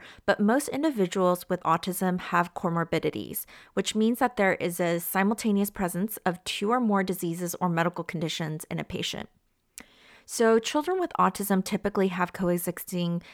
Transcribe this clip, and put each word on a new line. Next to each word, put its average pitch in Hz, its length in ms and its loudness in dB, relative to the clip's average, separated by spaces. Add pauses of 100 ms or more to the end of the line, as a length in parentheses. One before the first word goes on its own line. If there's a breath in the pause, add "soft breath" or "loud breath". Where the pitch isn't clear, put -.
(260 loud breath)
but 202 120 2
most 226 300 4
individuals 196 800 2
with 180 160 -2
autism 180 560 0
have 175 340 0
comorbidities, 165 920 -2 (280 loud breath)
which 190 220 -2
means 220 240 2
that 247 160 0
there 190 180 4
is 175 240 -2
a 170 220 0
simultaneous 202 720 0
presence 180 540 -4
of 175 200 -2
two - 260 -2
or 254 80 2
more 202 240 2
diseases 175 540 -4
or 180 120 0
medical 170 360 0
conditions 156 640 -4
in 170 80 -6
a 156 60 -6
patient. - 440 -8 (1000 loud breath)
So 226 280 6
children 302 420 0
with 339 180 -2
autism 190 460 2
typically 190 440 0
have 180 260 -2
coexisting 175 880 -2 (120)